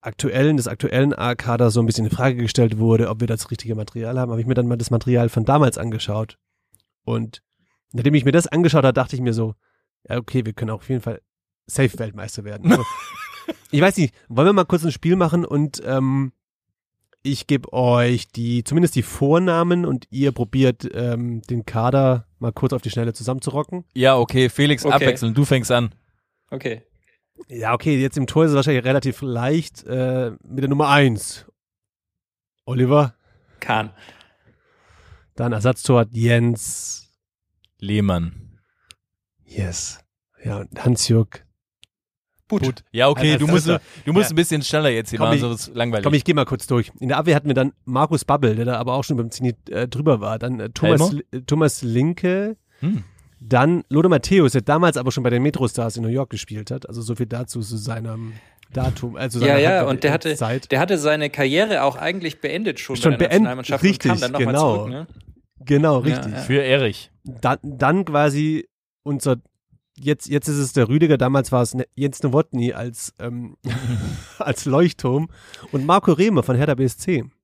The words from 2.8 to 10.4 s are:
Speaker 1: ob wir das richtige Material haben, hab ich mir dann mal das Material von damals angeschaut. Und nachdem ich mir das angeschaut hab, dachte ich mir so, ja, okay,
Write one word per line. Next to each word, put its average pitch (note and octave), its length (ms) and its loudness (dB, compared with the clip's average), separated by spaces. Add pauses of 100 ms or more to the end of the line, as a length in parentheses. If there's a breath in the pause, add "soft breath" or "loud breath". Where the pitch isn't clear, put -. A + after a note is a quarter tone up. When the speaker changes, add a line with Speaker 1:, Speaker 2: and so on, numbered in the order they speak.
Speaker 1:
ob A2 120 -6
wir A#2+ 60 0
das A2 240 -4
richtige A2+ 240 -8
Material A2+ 440 -8
haben, B2 120 -2
hab A2+ 80 -4
ich A#2 80 -2
mir B2+ 80 2
dann A#2+ 140 2
mal A#2+ 80 0
das A#2 140 -4
Material A#2+ 400 2
von A2+ 160 0
damals C3+ 320 4
angeschaut. A2 580 -6 (680)
Und A2+ 380 -6 (520)
nachdem B2 180 2
ich C#3 140 4
mir C#3 60 4
das E3+ 140 4
angeschaut D#3 380 4
hab, B2+ 100 4
dachte C3 220 -2
ich B2 60 -4
mir B2 100 0
so, A2 220 -2 (520)
ja, - 120 -6
okay, A#2+ 260 -4